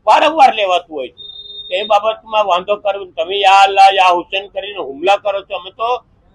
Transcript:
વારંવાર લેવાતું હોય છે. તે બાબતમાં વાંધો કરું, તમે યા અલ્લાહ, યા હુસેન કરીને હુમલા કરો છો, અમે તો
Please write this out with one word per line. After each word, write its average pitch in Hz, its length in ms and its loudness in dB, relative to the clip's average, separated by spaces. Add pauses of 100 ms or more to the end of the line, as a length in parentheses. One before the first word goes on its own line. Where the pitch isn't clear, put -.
વારંવાર 302 460 4
લેવાતું 180 440 -2
હોય 127 100 -8
છે. - 200 -20 (420)
તે 185 140 -4
બાબતમાં 214 600 -2
વાંધો 185 300 -2
કરું, 196 380 -6
તમે 180 260 -6
યા 196 120 4
અલ્લાહ, 196 420 6
યા 185 200 2
હુસેન 196 340 -6
કરીને 196 300 -12
હુમલા 165 380 -2
કરો 202 260 -4
છો, 196 140 -12
અમે 180 160 -14
તો 233 320 -6 (320)